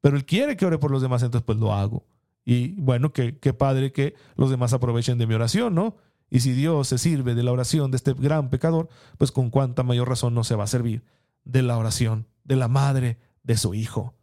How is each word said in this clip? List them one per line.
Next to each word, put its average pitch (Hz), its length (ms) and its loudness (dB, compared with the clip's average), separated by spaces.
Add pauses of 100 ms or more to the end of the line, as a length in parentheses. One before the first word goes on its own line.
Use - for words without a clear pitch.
Pero 139 160 4
Él 139 80 -2
quiere 254 320 0
que 185 80 -2
ore 165 140 0
por 143 120 0
los 135 120 0
demás, 127 200 0
entonces 120 220 -2
pues 110 140 -2
lo 107 160 0
hago. 101 320 -4 (380)
Y 123 360 0
bueno, 123 320 0
qué, 127 260 -4
qué 139 140 0
padre 135 400 0
que 143 220 -2 (220)
los 135 120 2
demás 123 240 0
aprovechen 120 460 0
de 117 80 0
mi 113 80 0
oración, 175 400 0
¿no? 202 220 0 (340)
Y 135 100 4
si 127 120 0
Dios 143 360 0
se 131 100 0
sirve 135 360 0
de 120 80 0
la 123 100 0
oración 131 380 0
de 131 80 -2
este 131 160 0
gran 139 340 0
pecador, 165 400 0 (300)
pues 135 140 2
con 123 180 0
cuánta 131 320 0
mayor 123 260 0
razón 123 260 0
no 117 100 0
se 113 120 0
va 104 80 -2
a - 20 -4
servir 120 380 -2 (400)
de 131 180 2
la 120 140 0
oración 113 500 0 (180)
de 135 120 0
la 127 120 2
madre 131 500 2 (240)
de 117 160 2
su 95 160 -2
Hijo 110 480 -6